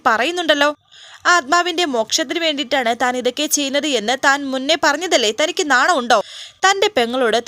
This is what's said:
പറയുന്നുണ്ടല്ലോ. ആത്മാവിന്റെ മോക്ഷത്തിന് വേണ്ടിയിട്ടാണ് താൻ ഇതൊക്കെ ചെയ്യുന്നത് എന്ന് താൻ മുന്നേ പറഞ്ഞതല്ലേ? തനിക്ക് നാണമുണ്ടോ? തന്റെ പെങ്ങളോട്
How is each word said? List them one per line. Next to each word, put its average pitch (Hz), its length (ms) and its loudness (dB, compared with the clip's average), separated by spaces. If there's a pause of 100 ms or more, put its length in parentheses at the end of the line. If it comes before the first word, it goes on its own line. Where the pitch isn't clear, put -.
പറയുന്നുണ്ടല്ലോ. 294 680 0 (520)
ആത്മാവിന്റെ 349 580 2
മോക്ഷത്തിന് 269 540 -2
വേണ്ടിയിട്ടാണ് 285 640 -2
താൻ 254 140 0
ഇതൊക്കെ 247 300 -2
ചെയ്യുന്നത് 285 400 -2
എന്ന് 247 380 -2
താൻ 285 220 2
മുന്നേ 262 380 -2
പറഞ്ഞതല്ലേ? 302 480 0
തനിക്ക് 311 380 -2
നാണമുണ്ടോ? 254 520 4 (320)
തന്റെ 392 420 2
പെങ്ങളോട് 233 520 0